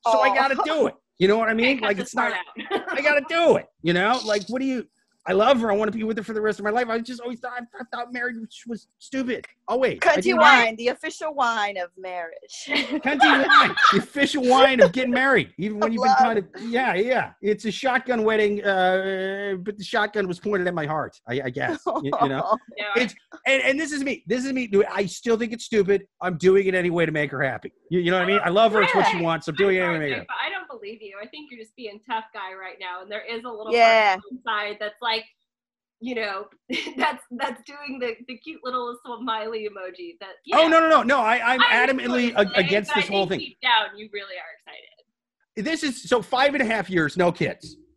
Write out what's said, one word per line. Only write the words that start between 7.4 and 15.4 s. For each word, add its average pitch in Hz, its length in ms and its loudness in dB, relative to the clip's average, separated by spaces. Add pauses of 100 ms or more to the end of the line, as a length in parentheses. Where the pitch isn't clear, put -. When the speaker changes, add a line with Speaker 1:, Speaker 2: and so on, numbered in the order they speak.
Speaker 1:
thought, 247 120 -10 (280)
I 247 40 -12 (120)
thought 240 160 -10
marriage 247 240 -6 (300)
was 233 220 -12 (100)
stupid. 247 460 -6 (220)
Always. 233 360 0
I 302 140 4
Speaker 2:
Cunty - 80 0
Speaker 1:
didn't 349 160 2
Speaker 2:
wine, 240 360 6
the 233 120 -2
official 311 460 -6
wine 226 440 -2
of 175 180 -8
marriage. 180 380 -10 (180)
<laughs> - 160 -16
Speaker 1:
Cunty 269 520 -4 (280)
wine, - 260 6 (180)
the - 60 4
official 277 480 0
wine 262 360 6
of 247 100 6
getting 254 200 -2
married, 254 440 2